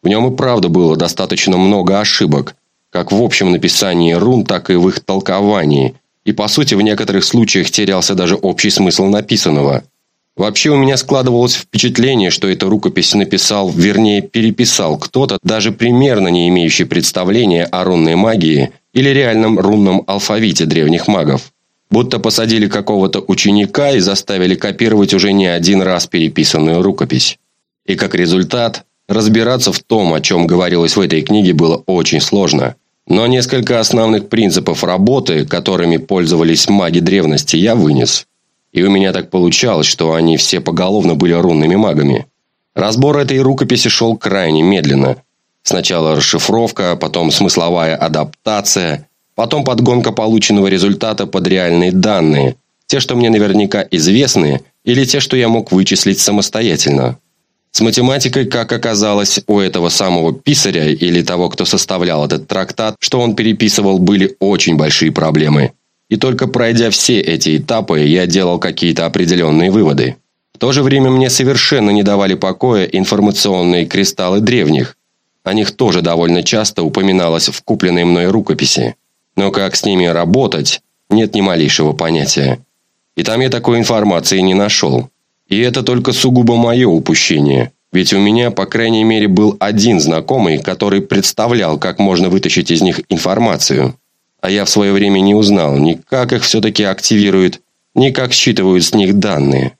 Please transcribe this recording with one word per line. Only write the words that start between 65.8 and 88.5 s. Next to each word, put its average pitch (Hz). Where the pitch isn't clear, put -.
И 107
только 127
пройдя 113
все 107
эти 78
этапы, 107
я 76
делал 87
какие-то 85
определенные 85
выводы. 71
В -
то 120
же 143
время 135
мне 131
совершенно 127
не 104
давали 98
покоя 95
информационные 95
кристаллы 95
древних. 85
О 92
них 107
тоже 92
довольно 85
часто 107
упоминалось 87
в -
купленной 90
мной 87
рукописи. 80
Но 98
как 98
с -
ними 92
работать, 85
нет 107
ни 104
малейшего 78
понятия. 73
И -
там 113
я 131
такой 120
информации 104
не 95
нашел. 85
И 101
это 127
только 123
сугубо 123
мое 117
упущение, 73
ведь 92
у 98
меня, 110